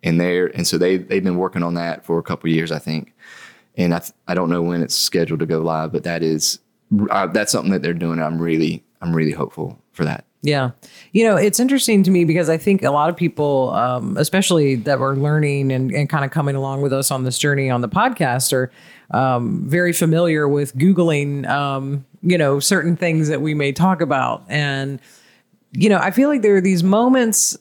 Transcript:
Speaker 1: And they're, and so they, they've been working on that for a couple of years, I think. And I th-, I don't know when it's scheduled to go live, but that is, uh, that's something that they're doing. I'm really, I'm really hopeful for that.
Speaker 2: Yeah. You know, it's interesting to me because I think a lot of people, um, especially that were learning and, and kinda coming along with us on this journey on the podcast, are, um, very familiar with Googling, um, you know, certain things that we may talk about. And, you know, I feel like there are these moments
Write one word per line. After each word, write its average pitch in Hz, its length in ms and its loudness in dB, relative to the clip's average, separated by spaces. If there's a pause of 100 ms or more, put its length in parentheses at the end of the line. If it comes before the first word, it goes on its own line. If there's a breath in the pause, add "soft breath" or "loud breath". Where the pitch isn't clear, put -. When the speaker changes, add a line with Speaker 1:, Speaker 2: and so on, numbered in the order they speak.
Speaker 1:
And 82 180 2
they're, 90 280 2
and 87 180 -4
so 85 100 -2
they, 90 220 2
they've 95 260 -2
been 90 140 0
working 92 240 -2
on 85 120 -2
that 85 300 -6
for 85 140 -2
a 82 40 -4
couple 85 280 -4
of 80 40 2
years, 80 160 -2
I 78 80 -4
think. - 360 -8 (640 loud breath)
And 87 180 0
I 82 60 -2
th-, - 120 -16 (160)
I 90 60 -2
don't 87 160 0
know 87 100 0
when 85 220 -2
it's - 120 -4
scheduled 82 460 -2
to 80 60 -2
go 80 140 0
live, 80 300 -2
but 78 140 -4
that 85 180 -4
is, 80 360 -2 (520)
uh, 98 180 0
that's 104 220 -2
something 95 220 -2
that 92 80 0
they're 85 140 -2
doing. 82 260 -4
I'm 80 180 -4
really, 82 460 -2 (160)
I'm 85 160 -2
really 78 160 0
hopeful 80 500 -8 (100)
for 82 120 -4
that. - 220 -6 (160)
Speaker 2:
Yeah. 139 300 -2 (400 loud breath)
You 220 120 4
know, 214 120 4
it's 196 220 2
interesting 240 440 2
to 190 80 4
me 175 160 4
because 165 240 2
I 160 80 2
think 190 240 0
a 139 80 2
lot 147 180 2
of 175 80 -4
people, 143 540 0
um, 123 480 -2
especially 156 560 2
that 131 240 0
were 135 180 0
learning 143 560 0
and, 131 200 0
and 147 180 0
kinda 139 180 0
coming 143 260 -2
along 135 280 -4
with 139 100 0
us 135 180 -2
on 131 140 -2
this 127 140 -4
journey 139 320 0
on 123 100 0
the 120 80 -2
podcast, 156 640 0
are, 127 180 0 (400 loud breath)
um, 123 560 0
very 175 280 0
familiar 160 520 2
with 143 300 0
Googling, 147 720 2
um, 139 560 -4 (160)
you 180 160 2
know, 143 240 2
certain 170 340 2
things 160 340 0
that 151 120 -2
we 151 140 -2
may 143 180 0
talk 175 300 2
about. 131 460 -2
And, 139 520 -4 (720 soft breath)
you 160 160 2
know, 196 100 4
I 196 120 0
feel 269 180 2
like 285 140 0
there 202 140 6
are 190 40 4
these 180 240 2
moments 226 760 2